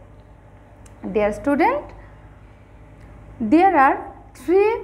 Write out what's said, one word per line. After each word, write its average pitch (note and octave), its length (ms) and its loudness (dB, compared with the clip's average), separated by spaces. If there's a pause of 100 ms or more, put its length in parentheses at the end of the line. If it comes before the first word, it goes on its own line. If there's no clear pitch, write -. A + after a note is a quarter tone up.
(1120)
Dear G#3 180 -2
student, D#4+ 520 -2 (1700)
there F4 260 4
are C#4+ 200 2 (500)
three G4+ 260 2 (120)